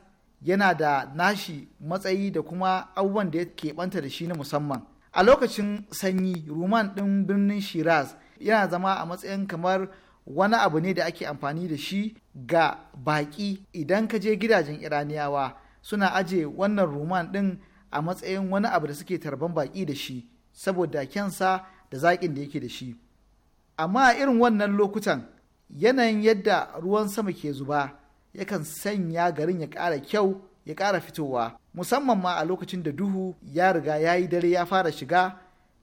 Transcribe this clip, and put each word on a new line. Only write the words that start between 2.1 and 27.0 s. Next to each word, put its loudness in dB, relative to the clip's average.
da -2
kuma -2
abubuwan 0
da -2
ya -2
keɓanta -6
da -6
shi -8
na -4
musamman. -4
A 4
lokacin 4
sanyi, -2
Rumman 0
ɗin 2
birnin 2
Shiraz 0
yana 2
zama 0
a -4
matsayin -6
kamar -2
wani 2
abu 4
ne 0
da 0
ake -6
amfani -4
da -4
shi -4
ga 2
baƙi. -2
Idan 0
ka 0
je 2
gidajen 2
Iraniyawa, -2
suna 0
aje 0
wannan 0
Rumman -2
ɗin 0
a -2
matsayin -4
wani 2
abu 0
da -8
suke -6
tarban -4
baƙi -4
da -2
shi, -10
saboda -2
kyansa -2
da -8
zaƙin 2
da -6
yake -8
da -8
shi. -12
Amma 0
a 8
irin 4
wannan 4
lokutan, 0
yanayin 2
yadda 4
ruwan 2